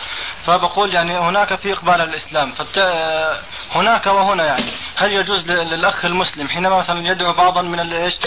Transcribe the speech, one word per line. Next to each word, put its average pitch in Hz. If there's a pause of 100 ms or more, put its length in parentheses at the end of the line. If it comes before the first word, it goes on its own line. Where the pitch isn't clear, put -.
(460)
فبقول 180
يعني 175
هناك 185
في 196
إقبال 180
على 170
الإسلام، 156
فبت-، 151
آه، 160 (320)
هناك 202
وهنا 196
يعني، 139 (240)
هل 202
يجوز 185
ل-، -
للأخ 170
المسلم 175
حينما 185
مثلًا 175
يدعو 175
بعضا 180
من 175
ال-، 170
إيش، 175 (140)